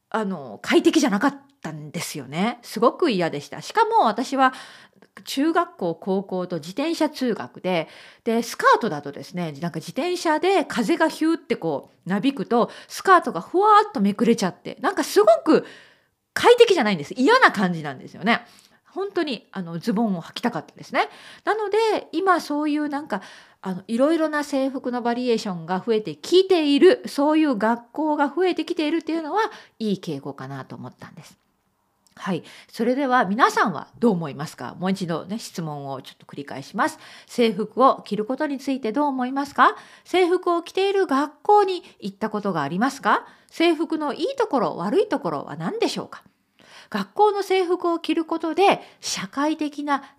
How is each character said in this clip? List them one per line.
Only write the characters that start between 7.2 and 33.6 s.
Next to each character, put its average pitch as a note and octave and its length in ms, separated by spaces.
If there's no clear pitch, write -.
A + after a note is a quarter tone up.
学 B2 260
で、 F3 260
で、 A#3 180
ス - 160
カ - 80
ー - 20
ト A#3+ 100
だ D3 140
と C#3+ 80
で - 120
す - 120
ね、 F3 160
な D3 180
ん - 20
か - 40
自 D#3+ 160
転 F4 260
車 D#4 220
で F4+ 260
風 B3 320
が D#4+ 120
ヒ - 180
ュ E4 60
ー - 20
っ - 20
て - 200
こ D#3+ 340
う - 20
な G3 100
び C4+ 140
く G3+ 140
と、 A3+ 240
ス - 160
カ F#4+ 140
ー E4 40
ト C4 120
が E3+ 80
ふ - 180
わ G#4 260
ー G#4 40
っ - 20
と A3 100
め G3+ 140
く A#3+ 100
れ A#3 100
ち A3+ 100
ゃ F3 40
っ E3 60
て、 - 260
な - 120
ん - 20
か D#4 80
す - 180
ご G#4+ 60
く D4+ 180
快 A#4 220
適 A4+ 180
じ F4 60
ゃ C4+ 40
な G#3+ 60
い G3+ 60
ん - 20
で D3 60
す。 - 120
嫌 F4+ 240
な G4 120
感 G3 200
じ E3 120
な D3 100
ん C3 60
で - 80
す - 80
よ - 80
ね。 G#3 200
本 G4 220
当 F4 120
に、 C#4 280
あ F#3+ 100
の、 E3+ 160
ズ G3+ 160
ボ G#3+ 120
ン F#3+ 120
を E3 60
履 - 120
き - 60
た A#3+ 80
か F#3+ 100
っ - 60
た - 80
で - 100
す - 80
ね。 D#4 160
な F#4 100
の G#4+ 160
で、 G#4+ 440
今 F4 280
そ D4 220
う D4+ 60
い D4 80
う D4+ 120
な C#4+ 120
ん D#4 60
か、 G3 140
あ F#3 140
の、 F3+ 120
い A3+ 80
ろ C4+ 160
い E4 60
ろ D#4 100
な D4+ 160
制 C4+ 280
服 B3+ 200
の A#3+ 120
バ A#3+ 100
リ B3 160
エ A#3 60
ー - 20
シ A3 120
ョ F#3 40
ン E3 140
が F#3 180
増 A#3 100
え G#3+ 60
て E3 140
き F#4 320
て F4 180
い C#4+ 140
る、 - 260
そ C#4+ 280
う D#4 40
い D#4 60
う C#4+ 120
学 A3+ 360
校 D4+ 240
が D4 120
増 E4+ 180
え F4 100
て D#4 100
き E4+ 80
て D#4+ 140
い D4+ 40
る E4+ 60
っ D#4+ 60
て D#4+ 80
い D#4+ 60
う E4 40
の D4+ 120
は、 G4+ 80
い G#3+ 180
い - 80
傾 D3 160
向 C#3 140
か C3+ 140
な C3+ 180
と - 100
思 A#2+ 120
っ - 100
た - 120
ん - 60
で - 80
す。 - 140
は F#3 180
い。 D#3 100
そ A#3 140
れ B3+ 100
で C#4+ 100
は B3+ 200
皆 A#3+ 260
さ G4+ 160